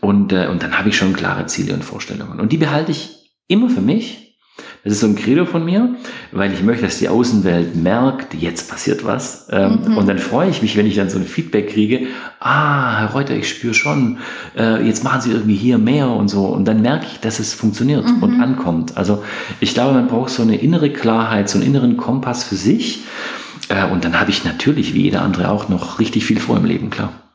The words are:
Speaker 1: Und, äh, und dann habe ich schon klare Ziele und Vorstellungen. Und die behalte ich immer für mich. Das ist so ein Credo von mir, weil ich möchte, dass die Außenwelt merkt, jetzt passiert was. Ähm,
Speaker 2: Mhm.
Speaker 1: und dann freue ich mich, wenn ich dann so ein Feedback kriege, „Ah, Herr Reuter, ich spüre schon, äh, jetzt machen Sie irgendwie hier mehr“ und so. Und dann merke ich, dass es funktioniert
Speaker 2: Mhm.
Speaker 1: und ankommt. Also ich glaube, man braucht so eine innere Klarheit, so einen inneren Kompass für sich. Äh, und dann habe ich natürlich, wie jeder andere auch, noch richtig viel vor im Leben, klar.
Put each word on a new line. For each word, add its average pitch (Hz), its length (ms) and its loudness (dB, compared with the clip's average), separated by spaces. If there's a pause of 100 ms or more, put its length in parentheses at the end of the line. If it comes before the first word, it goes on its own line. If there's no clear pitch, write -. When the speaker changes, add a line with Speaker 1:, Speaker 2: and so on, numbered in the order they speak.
Speaker 1:
Und, 101 320 2
äh, 92 160 2
und 85 140 -2
dann - 160 -4
habe 98 120 0
ich 101 60 0
schon 95 180 0
klare 95 320 -4
Ziele - 280 -4
und 92 100 -6
Vorstellungen. - 560 -10
Und 123 120 0
die 160 60 2
behalte 156 320 0
ich - 400 -10 (180)
immer 226 220 2
für 233 100 0
mich. - 460 -2 (580)
Das 104 100 0
ist 104 60 0
so 117 60 4
ein 104 100 4
Credo 143 300 2
von 170 180 -2
mir, 220 300 2 (380)
weil 98 200 0
ich 90 100 -4
möchte, 117 220 2
dass - 140 -2
die 87 100 0
Außenwelt 92 680 2
merkt, 110 580 0
jetzt 85 360 -6
passiert - 340 -4
was. - 460 -6
Ähm, 98 380 4
Speaker 2:
Mhm. 220 80 4
Speaker 1:
und 202 120 4
dann 98 100 0
freue 160 320 0
ich - 120 -2
mich, 104 140 0
wenn 104 100 4
ich 98 100 0
dann 98 140 0
so - 80 -2
ein 95 60 0
Feedback - 460 -2
kriege, 107 360 0 (340)
„Ah, 135 580 0
Herr 107 140 -2
Reuter, 135 220 -2
ich 113 140 -4
spüre 117 260 -4
schon, 131 440 0 (400)
äh, 113 280 2
jetzt 113 180 0
machen 127 180 0
Sie 113 100 0
irgendwie 107 240 2
hier 117 220 4
mehr“ 131 320 4
und 104 180 2
so. 98 180 2
Und 98 200 2
dann 110 160 4
merke 127 280 0
ich, - 100 -16
dass 110 180 -4
es 110 160 -4
funktioniert 120 520 0
Speaker 2:
Mhm. 240 160 4
Speaker 1:
und 247 180 4
ankommt. 123 580 0
Also 101 240 0 (380)
ich - 140 -2
glaube, 131 200 2
man 123 120 4
braucht 123 240 0
so - 120 -2
eine 110 140 4
innere 151 340 2
Klarheit, 113 580 0
so - 100 0
einen - 80 2
inneren 123 300 4
Kompass 123 480 -2
für 101 120 -6
sich. 123 480 0 (640)
Äh, 98 180 0
und 92 180 0
dann 82 140 0
habe - 120 0
ich - 140 -2
natürlich, - 500 0
wie - 80 2
jeder 98 200 2
andere 92 280 0
auch, 104 180 -2
noch - 300 -4
richtig 107 260 0
viel 107 160 0
vor - 160 0
im - 80 0
Leben, 90 260 -2
klar. 104 220 -6 (220)